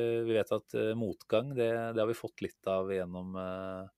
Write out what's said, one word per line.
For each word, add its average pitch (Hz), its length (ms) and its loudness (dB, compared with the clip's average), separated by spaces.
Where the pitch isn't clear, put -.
vi 113 100 2
vet 107 180 4
at, 110 220 -2
eh, 110 220 2
motgang, 117 580 0
det, 117 160 2
det 113 80 2
har 107 80 4
vi 110 80 0
fått - 240 -10
litt - 240 -6
av 95 240 2
gjennom, 92 480 -4
eh, 95 500 -6